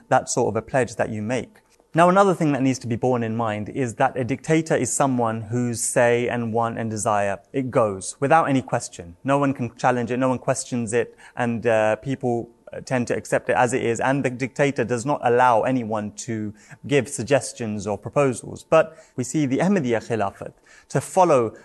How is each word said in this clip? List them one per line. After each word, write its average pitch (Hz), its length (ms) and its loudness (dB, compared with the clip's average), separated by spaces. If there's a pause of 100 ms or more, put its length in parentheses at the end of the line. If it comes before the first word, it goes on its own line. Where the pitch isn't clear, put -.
that 131 200 2
sort 120 200 0
of 104 80 -2
a 110 60 -2
pledge 127 340 -2
that 107 140 -2
you 107 120 -6
make. 113 380 -6 (340)
Now, 170 140 6
another 190 260 6
thing 156 180 0
that 131 80 0
needs 131 200 0
to 117 80 -10
be 113 80 -2
borne 123 260 0
in 110 140 -4
mind 107 340 -4
is 123 240 -4
that 131 220 0
a 131 80 -2
dictator 160 500 0
is 123 180 0
someone 120 500 0
whose 117 380 -4
say 120 480 2
and 117 240 -4
want 117 240 0
and 110 140 -4
desire, 101 480 0 (140)
it 131 180 -4
goes 104 500 -2
without 160 260 4
any 135 140 2
question. 87 640 -6
No 139 160 2
one 139 160 0
can 120 220 -6
challenge 123 340 0
it, 123 80 -2
no 131 100 2
one 123 100 0
questions 120 540 -4
it, 117 240 0 (200)
and, 117 300 -2
uh, 110 300 4
people, 123 540 -4 (220)
uh, 90 80 -12
tend 123 260 -2
to 120 100 -2
accept - 320 -2
it 120 80 2
as 123 160 2
it 123 100 0
is, 113 180 0
and 135 240 0
the 127 60 0
dictator 131 540 -2
does 117 220 -4
not - 160 -2
allow 120 400 4
anyone 110 500 -2
to 107 400 -8 (340)
give 127 220 2
suggestions 113 800 -2
or 104 100 -2
proposals. - 720 -4
But 160 300 2 (160)
we 131 100 -4
see 156 220 -2
the 131 120 0
Ahmadiyya 135 480 2
Khilafat 104 460 -4 (360)
to 139 120 -2
follow 143 540 2 (100)